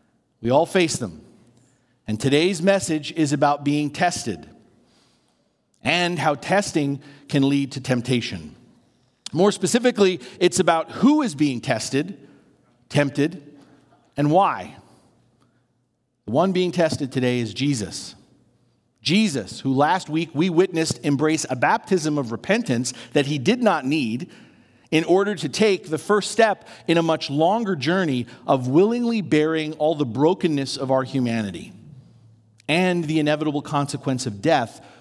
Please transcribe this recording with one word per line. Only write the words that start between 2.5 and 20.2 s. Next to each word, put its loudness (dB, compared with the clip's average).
message 0
is 0
about 2
being 0
tested -4
and 0
how 0
testing -2
can 2
lead 0
to -10
temptation. -2
More 4
specifically, 2
it's 2
about 2
who 4
is -2
being 0
tested, -4
tempted, -2
and 2
why. 0
The -8
one 2
being 0
tested 0
today 0
is -4
Jesus. -4
Jesus, 0
who -2
last 2
week -2